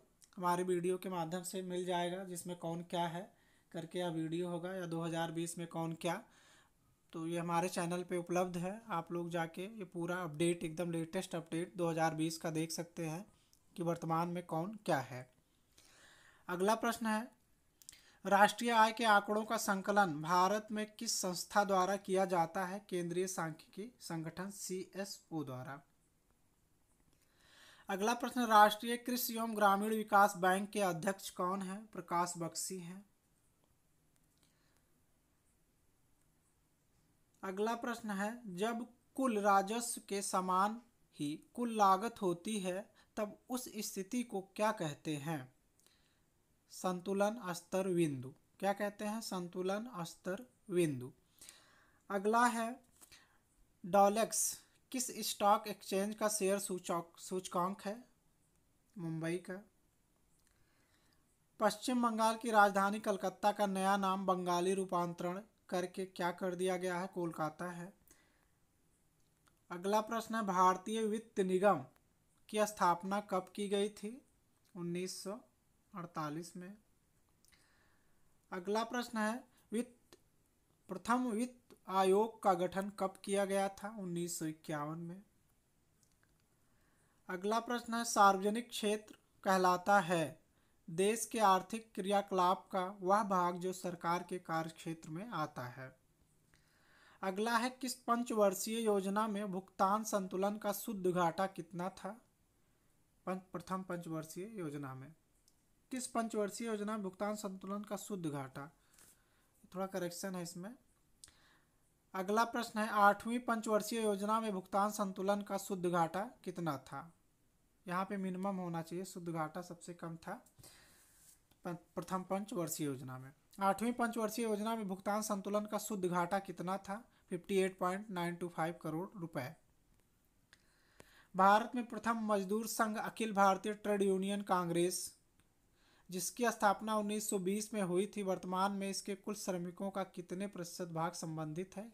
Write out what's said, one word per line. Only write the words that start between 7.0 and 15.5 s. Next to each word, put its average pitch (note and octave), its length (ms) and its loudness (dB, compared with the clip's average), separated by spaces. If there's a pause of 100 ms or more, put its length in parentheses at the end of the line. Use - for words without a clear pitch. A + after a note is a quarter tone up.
तो D#3+ 140 -6
ये E3+ 120 -2
हमारे E3+ 300 0
चैनल F3+ 340 -2
पे F3+ 140 -4
उपलब्ध F3 400 0
है, F#3+ 320 -4
आप E3+ 240 -4
लोग F3 180 -4
जाके E3+ 320 -4
ये G#3+ 220 -10
पूरा E3+ 320 -4
अपडेट, E3+ 480 0
एकदम E3+ 260 -4
लेटेस्ट E3 440 -4
अपडेट E3+ 420 -4
दो E3+ 140 2
हज़ार D#3+ 240 2
बीस D#3+ 240 -2
का E3+ 120 -4
देख D#3+ 200 -2
सकते E3+ 360 -6
हैं D#3+ 260 -8 (440)
कि F3 60 -6
वर्तमान E3 460 0
में F3 180 -6
कौन F3+ 380 -4
क्या D#3 140 4
है। B2+ 320 -8 (1160)